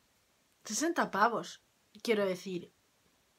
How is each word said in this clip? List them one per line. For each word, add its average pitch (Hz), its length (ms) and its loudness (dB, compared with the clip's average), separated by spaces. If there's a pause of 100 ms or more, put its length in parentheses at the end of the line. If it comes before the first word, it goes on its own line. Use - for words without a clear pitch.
(640)
Sesenta 247 460 0
pavos, 208 520 0 (400)
quiero 208 240 2
decir, 185 460 -4 (680)